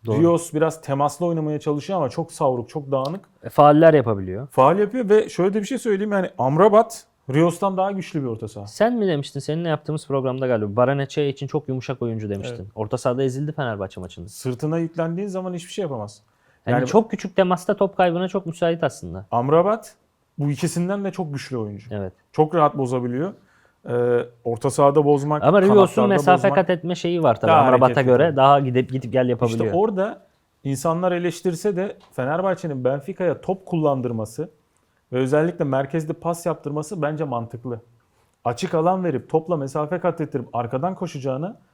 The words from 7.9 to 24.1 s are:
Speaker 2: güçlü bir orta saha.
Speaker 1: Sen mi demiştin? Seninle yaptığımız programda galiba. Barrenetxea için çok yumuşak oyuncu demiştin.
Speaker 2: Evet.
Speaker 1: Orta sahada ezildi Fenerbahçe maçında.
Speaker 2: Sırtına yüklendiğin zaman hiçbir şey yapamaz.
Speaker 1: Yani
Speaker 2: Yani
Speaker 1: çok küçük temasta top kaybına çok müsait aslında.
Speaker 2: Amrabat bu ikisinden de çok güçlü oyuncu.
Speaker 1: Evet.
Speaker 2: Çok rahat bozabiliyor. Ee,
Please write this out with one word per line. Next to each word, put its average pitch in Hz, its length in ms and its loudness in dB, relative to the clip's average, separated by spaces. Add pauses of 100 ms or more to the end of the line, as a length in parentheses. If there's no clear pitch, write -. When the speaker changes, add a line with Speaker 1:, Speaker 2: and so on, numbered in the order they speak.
Speaker 2:
güçlü 170 300 -6
bir 131 40 -6
orta 113 220 -6
saha. 104 180 -14
Speaker 1:
Sen 233 300 0
mi 208 100 0
demiştin? 143 340 -4
Seninle 165 280 -4
yaptığımız 151 380 -4
programda 131 400 -2
galiba. 107 300 -2
Barrenetxea 139 500 0
için 139 200 -6
çok 147 220 -6
yumuşak 127 340 -6
oyuncu 110 280 -6
demiştin. 107 260 -8
Speaker 2:
Evet. 98 180 -14
Speaker 1:
Orta 107 240 -4
sahada 127 240 -2
ezildi 139 300 -4
Fenerbahçe 101 480 -6
maçında. 90 280 -14
Speaker 2:
Sırtına 151 500 -6
yüklendiğin 170 500 -4
zaman 185 260 -8
hiçbir 170 180 -12
şey 208 100 -6
yapamaz. 117 400 -10 (440)
Speaker 1:
Yani 123 80 0
Speaker 2:
Yani 127 120 0
Speaker 1:
çok 220 240 2
küçük - 260 -6
temasta 185 400 0
top 196 200 -2
kaybına 180 320 0
çok 190 180 -6
müsait 170 380 -2
aslında. 90 460 -8
Speaker 2:
Amrabat 165 640 2 (440)
bu 147 120 -2
ikisinden 180 540 -4
de 190 60 -4
çok 165 220 -8
güçlü 131 240 -8
oyuncu. 107 380 -8
Speaker 1:
Evet. 98 180 -6 (200)
Speaker 2:
Çok 156 220 2
rahat 147 240 4
bozabiliyor. 127 540 -2 (560)
Ee, 120 380 0 (180)